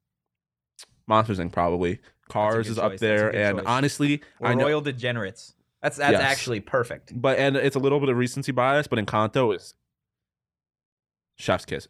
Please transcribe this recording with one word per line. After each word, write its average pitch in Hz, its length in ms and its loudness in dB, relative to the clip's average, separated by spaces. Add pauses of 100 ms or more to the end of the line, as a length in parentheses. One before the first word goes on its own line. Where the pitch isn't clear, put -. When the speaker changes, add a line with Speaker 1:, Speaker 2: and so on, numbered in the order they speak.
(1080)
Speaker 1:
Monsters, 110 320 2
Inc, 87 120 -4
probably. 87 420 0
Speaker 2:
That's 107 100 -10 (260)
a - 40 -16
Speaker 1:
Cars 107 200 0 (140)
Speaker 2:
good 117 40 -6
Speaker 1:
is 110 60 -6
Speaker 2:
choice. 110 60 -2
Speaker 1:
up 104 80 0
Speaker 2:
That's 98 100 -8
a 113 40 2
Speaker 1:
there, 107 260 2
Speaker 2:
good 104 100 -2
Speaker 1:
and 101 180 0
Speaker 2:
choice. 90 80 -6
Speaker 1:
honestly, 143 540 0 (180)
Speaker 2:
We're 101 100 -2
Speaker 1:
I 120 40 2
know 127 120 2
Speaker 2:
royal 151 160 0
degenerates. 120 720 -6 (280)
That's, 147 160 -2
that's 143 160 2
Speaker 1:
Yes. 143 80 2
Speaker 2:
actually 135 400 -2
perfect. - 580 -4
Speaker 1:
But, 131 200 2
and 135 180 2
it's 135 180 0
a 135 40 0
little 139 200 2
bit 139 100 2
of 123 80 2
recency 123 340 -2
bias, 135 360 2
but 120 120 0
Encanto 107 560 2
is - 180 -14 (1600)
chef's - 280 -2
kiss. 71 240 -10